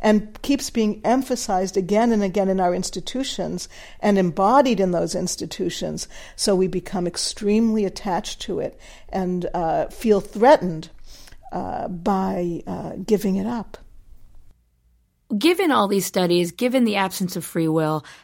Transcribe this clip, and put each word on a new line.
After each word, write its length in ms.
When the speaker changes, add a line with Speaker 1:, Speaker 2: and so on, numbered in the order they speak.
Speaker 1:
and 400
keeps 300
being 340
emphasized 720
again 360
and 100
again 260
in 120
our 140
institutions 920
and 160
embodied 640
in 120
those 220
institutions. 960
So 220
we 100
become 400
extremely 800
attached 580
to 180
it 200
and, 420
uh, 360
feel 340
threatened, 640
uh, 360
by, 800
uh, 260
giving 320
it 100
up. 300
Speaker 2:
Given 360
all 160
these 180
studies, 460
given 320
the 120
absence 400
of 80
free 240
will, 360